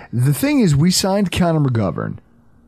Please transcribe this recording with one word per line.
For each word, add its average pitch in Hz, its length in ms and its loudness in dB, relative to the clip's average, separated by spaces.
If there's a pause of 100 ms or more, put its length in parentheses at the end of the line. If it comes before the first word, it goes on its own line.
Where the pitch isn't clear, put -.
(120)
The 127 200 0
thing 277 280 0
is, 165 160 4
we 165 160 4
signed 196 400 -2
Connor 165 280 0
McGovern. 98 580 -2 (500)